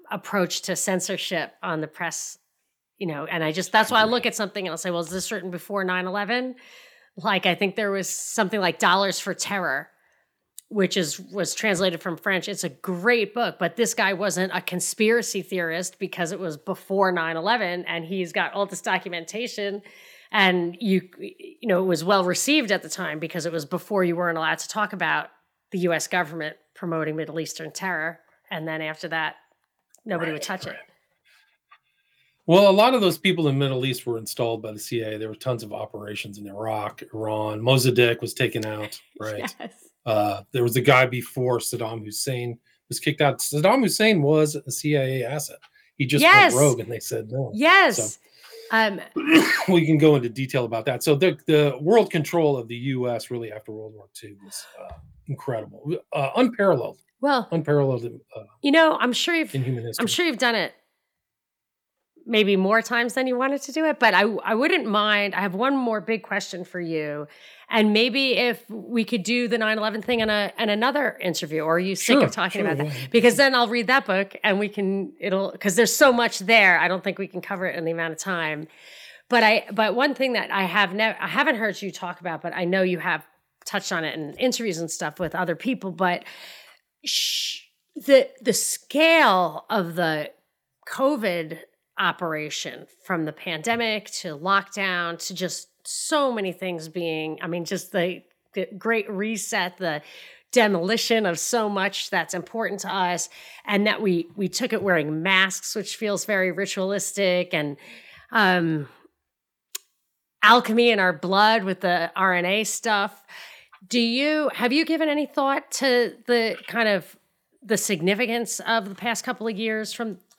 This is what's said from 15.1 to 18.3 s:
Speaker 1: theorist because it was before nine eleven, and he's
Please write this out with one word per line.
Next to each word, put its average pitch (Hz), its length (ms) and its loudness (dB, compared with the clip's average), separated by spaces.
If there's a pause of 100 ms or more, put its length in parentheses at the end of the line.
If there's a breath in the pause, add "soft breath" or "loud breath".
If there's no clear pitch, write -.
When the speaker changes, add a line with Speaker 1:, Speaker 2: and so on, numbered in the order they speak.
Speaker 1:
theorist 175 580 -4
because 175 320 -4
it 185 80 -8
was 165 180 -6
before 190 540 0
nine 165 260 -2
eleven, 180 480 0
and 170 200 -6
he's 180 260 -4